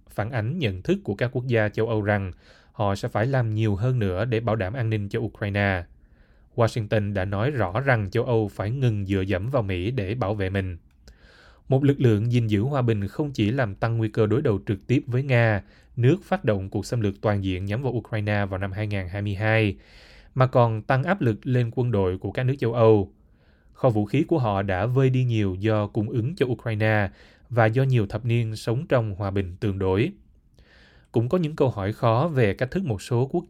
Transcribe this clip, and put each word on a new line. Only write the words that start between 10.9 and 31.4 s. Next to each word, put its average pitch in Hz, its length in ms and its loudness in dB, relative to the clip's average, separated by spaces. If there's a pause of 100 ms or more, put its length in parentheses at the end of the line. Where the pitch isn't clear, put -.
Một 135 160 2
lực - 160 4
lượng 113 320 4
gìn 117 140 2
giữ 104 140 2
hòa 135 220 0
bình 104 260 0
không 147 240 -6
chỉ 107 180 0
làm 120 240 -2
tăng 117 240 -2
nguy 110 100 0
cơ 107 180 2
đối 110 160 2
đầu 104 240 0
trực 101 200 -4
tiếp 127 200 2
với 123 160 -2
Nga, 117 400 2 (340)
nước 131 280 4
phát 190 200 -2
động 98 260 0
cuộc 101 160 -4
xâm 117 140 -2
lược 101 200 0
toàn 101 240 0
diện 92 200 -2
nhắm 104 180 -4
vào 127 100 -2
Ukraine 104 540 -2
vào 98 120 -4
năm 98 140 -4
hai 107 140 -4
ngàn 98 220 -4
hai 101 140 -6
mươi 101 120 -2
hai, 110 420 2 (580)
mà 131 120 4
còn 117 360 2
tăng 131 220 0
áp 190 160 0
lực 113 260 0
lên 123 280 0
quân 123 160 0
đội 95 280 0
của 98 140 -6
các 127 120 -2
nước 127 140 0
châu 113 140 0
Âu. 110 400 6 (600)
Kho - 180 0
vũ 107 140 2
khí 135 240 0
của 165 100 2
họ 101 240 0
đã 95 240 0
vơi 131 240 2
đi 127 140 2
nhiều 107 300 0
do 104 320 0
cung 107 240 -2
ứng 127 260 -2
cho - 100 0
Ukraine 110 640 0 (380)
và 117 180 4
do 113 160 2
nhiều 127 240 2
thập 113 180 -8
niên 117 320 -2
sống 123 300 -4
trong 110 280 0
hòa 98 160 -4
bình 95 300 -4
tương 98 180 -2
đối. 98 340 0 (1000)
Cũng 120 160 0
có 180 100 2
những 156 180 -2